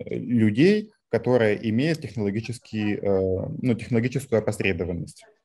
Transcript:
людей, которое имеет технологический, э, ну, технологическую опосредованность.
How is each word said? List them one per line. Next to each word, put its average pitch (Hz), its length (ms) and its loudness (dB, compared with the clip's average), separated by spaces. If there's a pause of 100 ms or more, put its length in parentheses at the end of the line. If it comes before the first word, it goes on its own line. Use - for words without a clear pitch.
людей, 123 840 2 (200)
которое 113 460 4
имеет 120 440 0
технологический, 104 920 -4
э, 95 520 0 (140)
ну, 123 140 2
технологическую 117 640 -2
опосредованность. 95 880 -4 (180)